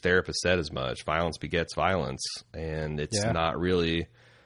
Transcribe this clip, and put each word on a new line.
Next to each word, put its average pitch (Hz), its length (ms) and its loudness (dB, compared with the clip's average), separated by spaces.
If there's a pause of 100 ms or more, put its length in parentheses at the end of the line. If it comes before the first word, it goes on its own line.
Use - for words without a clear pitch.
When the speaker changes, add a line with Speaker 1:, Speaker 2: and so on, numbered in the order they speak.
Speaker 1:
therapist 90 360 2
said 90 200 4
as 76 120 -4
much. 64 320 -4
Violence 80 340 0
begets 82 360 -2
violence, 76 480 0 (320)
and 78 460 -4
it's 76 240 -2
Speaker 2:
Yeah. 113 80 0
Speaker 1:
not 82 280 0
really, 85 480 2 (380)